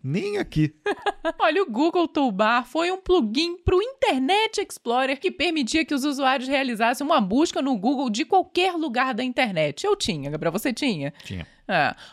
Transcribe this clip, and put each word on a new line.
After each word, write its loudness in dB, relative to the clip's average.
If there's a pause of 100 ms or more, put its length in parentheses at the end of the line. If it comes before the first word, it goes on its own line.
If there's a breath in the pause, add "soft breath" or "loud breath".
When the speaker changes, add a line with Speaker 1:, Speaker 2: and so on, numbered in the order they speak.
Speaker 1:
nem -4
aqui. 0
Speaker 2:
<laughs> -4
Olha, 4
o -6
Google 2
Toolbar 2
foi -2
um -4
plugin 2
pro 2
Internet 0
Explorer -2
que -4
permitia 0
que -4
os -2
usuários 0
realizassem -2
uma 4
busca 0
no 0
Google 0
de -2
qualquer 2
lugar -2
da -4
internet. -2
Eu 2
tinha, -4
Gabriel, -2
você -2
tinha? -4 (100)
Speaker 1:
Tinha. -10 (200 soft breath)
Speaker 2:
É. 2 (180 loud breath)